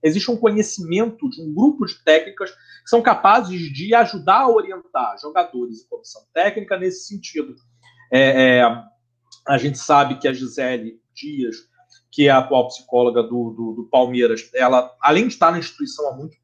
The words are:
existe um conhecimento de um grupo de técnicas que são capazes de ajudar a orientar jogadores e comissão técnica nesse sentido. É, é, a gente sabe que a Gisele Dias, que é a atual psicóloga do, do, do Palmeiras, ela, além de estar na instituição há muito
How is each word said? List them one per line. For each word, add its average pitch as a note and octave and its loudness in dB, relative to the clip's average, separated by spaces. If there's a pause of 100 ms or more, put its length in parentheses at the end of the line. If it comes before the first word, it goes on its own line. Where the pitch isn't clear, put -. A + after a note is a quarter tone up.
existe D#3+ 0
um A#3 -2
conhecimento G#3+ -2
de E3 -14
um D#3 -10
grupo B3+ 2
de - -14
técnicas D#3+ 0
que - -12
são A#3 4
capazes G3 2
de F#3+ -2
ajudar G#3 2
a C4+ 2
orientar F3+ -2
jogadores C3 -6
e - -20
comissão - -18 (100)
técnica G3 -2
nesse F#3 -6
sentido. - -10 (580)
É, C3 4
é, A#2 2 (640)
a C#3 0
gente C#3 -4
sabe C#3+ 2
que - -2
a C3+ 0
Gisele B2 -8 (100)
Dias, C3+ -8 (560)
que C#3+ 2
é - 8
a C3+ 6
atual B2+ 2
psicóloga A#2+ 0
do, A#2 -6
do, A2+ -10
do A2+ -12
Palmeiras, B2 0
ela, B2+ 0
além E3 2
de G#3+ -6
estar E3 2
na F3 -4
instituição D3 -8
há C3+ -8
muito D3+ -16